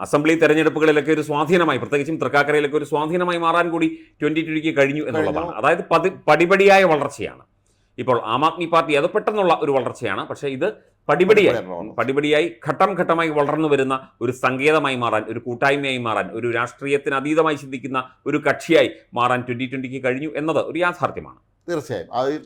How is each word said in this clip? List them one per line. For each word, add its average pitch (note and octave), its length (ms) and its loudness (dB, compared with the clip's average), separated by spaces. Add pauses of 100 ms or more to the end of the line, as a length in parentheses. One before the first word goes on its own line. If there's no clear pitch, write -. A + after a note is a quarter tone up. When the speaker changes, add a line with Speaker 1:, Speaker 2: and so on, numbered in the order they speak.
Speaker 1:
അസംബ്ലി D3 340 0
തെരഞ്ഞെടുപ്പുകളിലൊക്കെ D#3 760 2
ഒരു D3+ 80 0
സ്വാധീനമായി, D3+ 580 0
പ്രത്യേകിച്ചും C#3+ 380 -4
തൃക്കാക്കരയിലൊക്കെ C#3+ 600 2
ഒരു D3 80 -2
സ്വാധീനമായി E3+ 540 -2
മാറാൻ E3+ 320 2
കൂടി E3 280 -2 (240)
ട്വന്റി D3+ 180 0
ട്വന്റിക്ക് D#3 360 -4
കഴിഞ്ഞു C#3 320 0
എന്നുള്ളതാണ്. D#3 280 -2
Speaker 2:
കഴിഞ്ഞു. E3 160 -6
Speaker 1:
അതായത് E3 380 0
പതി-, E3 260 0 (120)
പടിപടിയായ F#3+ 560 6
വളർച്ചയാണ്. G#2+ 580 -2 (560)
ഇപ്പോൾ A#2+ 260 0
ആം A#2+ 200 0
ആദ്മി D#3+ 200 0
പാർട്ടി D#3+ 300 0
അത് D#3 160 2
പെട്ടെന്നുള്ള G#3 500 0
ഒരു D3 100 -2
വളർച്ചയാണ്. B2 580 -2
പക്ഷേ C#3 200 -8
ഇത് C#3+ 240 -4 (380)
പടിപടിയായി, F#3 380 6
Speaker 2:
പടിപടിയായിട്ടുള്ള F#2 300 -2
വളർച്ച. G#2+ 200 -12
Speaker 1:
പടിപടിയായി D3 560 0 (140)
ഘട്ടം F#3+ 260 0
ഘട്ടമായി E3 340 0
വളർന്നു D3+ 400 0
വരുന്ന C3 400 0 (120)
ഒരു B2 120 -2
സങ്കേതമായി C3+ 640 0
മാറാൻ, A2 320 0
ഒരു A2 100 -6
കൂട്ടായ്മയായി C3+ 600 -2
മാറാൻ, G#2 340 -2
ഒരു A2+ 180 -4
രാഷ്ട്രീയത്തിന് C#3 640 -2
അതീതമായി D#3 400 2
ചിന്തിക്കുന്ന C3 560 -8 (160)
ഒരു C#3+ 100 -2
കക്ഷിയായി C#3+ 540 2 (240)
മാറാൻ B2 260 0
ട്വന്റി B2 260 -6
ട്വന്റിക്ക് C3 380 -8
കഴിഞ്ഞു C3+ 320 -4
എന്നത് D3+ 220 -2
ഒരു B2+ 200 -4
യാഥാർത്ഥ്യമാണ്. G2+ 580 -4 (340)
Speaker 2:
തീർച്ചയായും. B2+ 440 -6
അത് C3+ 200 -2
ഈ D3+ 120 -6